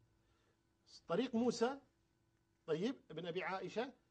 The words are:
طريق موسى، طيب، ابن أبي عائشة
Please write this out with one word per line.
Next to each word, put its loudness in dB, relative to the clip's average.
طريق 2
موسى، 2
طيب، 0
ابن -8
أبي -2
عائشة -2